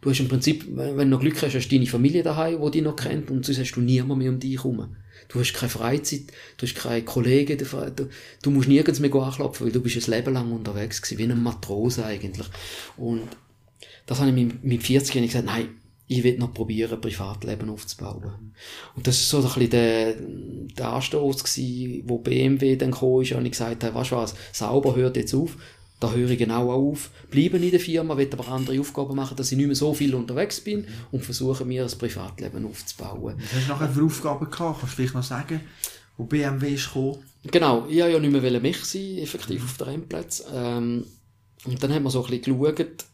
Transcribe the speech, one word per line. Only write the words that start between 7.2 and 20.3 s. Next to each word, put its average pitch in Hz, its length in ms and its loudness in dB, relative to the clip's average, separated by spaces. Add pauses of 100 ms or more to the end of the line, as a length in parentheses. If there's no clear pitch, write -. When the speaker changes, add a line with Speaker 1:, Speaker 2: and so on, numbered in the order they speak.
Speaker 1:
du, 131 80 -4
du, 139 440 -6 (340)
du 139 80 2
musst 135 180 4
nirgends 139 320 6
mehr 143 140 4
anklopfen, 135 520 0
weil 117 60 0
du 123 80 2
bist 123 160 0
ein 117 180 -2
Leben 123 200 0
lang 120 180 0
unterwegs 107 480 -6
gewesen, - 180 -8
wie 117 140 2
ein 117 100 2
Matrose 117 640 -2
eigentlich. 101 420 -8 (520)
Und 117 240 -2 (840)
das 127 160 -2
habe 139 80 4
ich 127 80 6
mit, 120 260 2
mit 123 200 0
vierzig 131 320 2
Jahren 120 120 2
gesagt, 117 200 -2
nein, 113 220 -2 (400)
ich 123 140 0
will 123 160 4
noch 120 160 -2
probieren, 113 460 -2
Privatleben 104 680 -6
aufzubauen. 104 520 -12
Speaker 2:
Mhm. 104 300 -12 (420)
Speaker 1:
Und 127 140 -4
das 127 80 4
ist - 120 2
so 151 100 4
ein 139 40 4
bisschen 123 280 2
der, 113 440 4 (640)